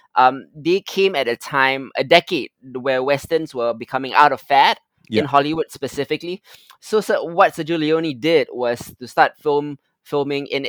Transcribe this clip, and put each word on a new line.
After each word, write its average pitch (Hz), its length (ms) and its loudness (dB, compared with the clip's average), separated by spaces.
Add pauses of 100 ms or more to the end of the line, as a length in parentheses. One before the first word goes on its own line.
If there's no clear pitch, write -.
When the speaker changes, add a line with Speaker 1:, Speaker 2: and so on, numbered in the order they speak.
(160)
Speaker 1:
um, 131 300 2 (100)
they 165 260 0
came 196 340 0
at 135 120 -2
a 117 80 -2
time, 135 600 -2
a 135 80 -2
decade 160 480 2 (220)
where 131 300 -2
westerns 147 520 -2
were 117 180 -2
becoming 123 400 -8
out 143 180 6
of 127 100 -6
fad 143 360 4 (320)
Speaker 2:
Yeah. 113 120 0
Speaker 1:
in 151 60 0
Hollywood 143 440 0
specifically. 156 680 -8 (380)
So, 214 220 -2
so 190 220 -2
what 170 300 2
Sergio 170 260 -4
Leone 156 400 -2
did 151 320 2
was 120 480 -4
to 123 80 -16
start 143 300 0
film, 147 400 -4 (260)
filming 143 420 -4
in 139 240 -6